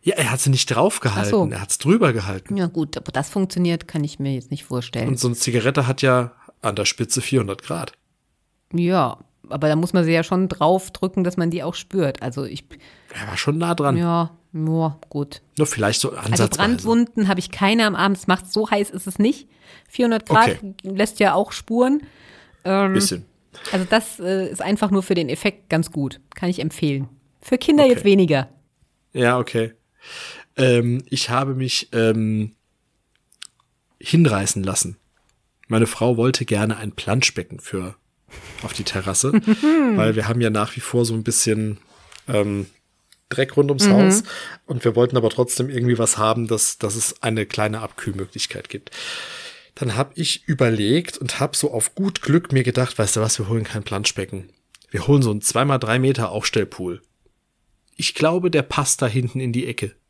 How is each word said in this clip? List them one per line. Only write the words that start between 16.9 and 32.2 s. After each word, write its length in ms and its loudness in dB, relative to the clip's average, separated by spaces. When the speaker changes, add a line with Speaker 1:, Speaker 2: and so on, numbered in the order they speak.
Speaker 2:
habe 120 0
ich 120 -8
keine 340 2
am 100 0
Arm. 180 2
Es 140 -4
macht 240 0
so 180 -2
heiß, 220 0
ist 160 -8
es 120 -6
nicht. 280 2
Vierhundert 380 0
Grad 220 6
Speaker 1:
Okay. 120 -12
Speaker 2:
lässt 360 -2
ja 140 4
auch 180 0
Spuren. 500 0
Ähm, 300 2
Speaker 1:
Bisschen. 320 0
Speaker 2:
also 180 0
das, 300 0
äh, 300 -2
ist 120 -6
einfach 300 0
nur 120 2
für 120 -2
den 140 -2
Effekt 400 -4
ganz 220 0
gut. 280 -4
Kann 140 -2
ich 100 -4
empfehlen. 480 -2
Für 180 0
Kinder 240 6
Speaker 1:
Okay. 100 8
Speaker 2:
jetzt 120 0
weniger. 440 4
Speaker 1:
Ja, 240 4
okay. 360 -2
Ähm, 520 4
ich 200 -4
habe 240 0
mich, 380 -4
ähm, 640 0